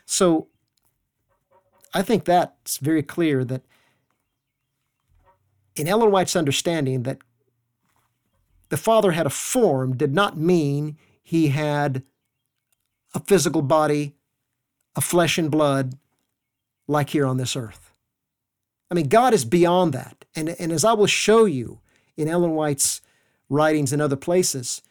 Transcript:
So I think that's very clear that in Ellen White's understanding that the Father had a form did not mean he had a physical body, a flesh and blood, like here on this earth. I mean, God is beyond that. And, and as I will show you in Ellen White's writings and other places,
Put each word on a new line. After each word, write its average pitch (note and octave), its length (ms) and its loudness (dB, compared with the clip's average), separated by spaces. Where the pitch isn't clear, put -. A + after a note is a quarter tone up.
So E3+ 440 0
I F#3 80 0
think G3+ 220 0
that's - 540 -2
very D#3 240 0
clear D3+ 420 -2
that C3 180 -8
in D3+ 100 -4
Ellen G#3+ 240 2
White's F#3 260 2
understanding C#3+ 680 -2
that C3+ 140 -6
the D#3 80 -4
Father G#3+ 360 2
had D#3+ 140 -2
a C3+ 40 -2
form C3+ 680 0
did C#3 160 -2
not G3 240 0
mean D3+ 600 0
he E3 260 0
had C#3+ 540 -2
a E3+ 60 -6
physical D#3 420 0
body, D3 520 0
a C3+ 60 -4
flesh E3+ 360 0
and D#3+ 120 -2
blood, C#3 480 0
like D3 240 -2
here C#3+ 160 0
on C3 100 -2
this B2+ 200 -6
earth. A2+ 360 -14
I F3+ 40 -8
mean, E3 140 -2
God A#3+ 240 4
is E3+ 120 2
beyond F3 480 2
that. - 320 -12
And, D#3+ 240 -6
and E3 140 -6
as D#3+ 120 0
I A3 80 4
will G#3 140 4
show A3+ 380 4
you C3+ 360 -4
in D3+ 120 -4
Ellen E3+ 240 0
White's D3+ 500 -2
writings D3 440 2
and D3 80 0
other C#3+ 160 0
places, F3 640 -2